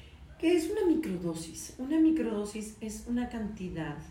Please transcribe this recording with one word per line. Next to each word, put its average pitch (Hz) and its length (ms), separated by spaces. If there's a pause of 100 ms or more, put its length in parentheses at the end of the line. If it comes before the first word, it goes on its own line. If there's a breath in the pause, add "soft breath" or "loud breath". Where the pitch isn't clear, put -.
(400 loud breath)
¿Qué 359 160
es 320 140
una 415 160
microdosis? 180 920
Una 294 200
microdosis 214 840
es 214 260
una 240 220
cantidad 165 680 (140)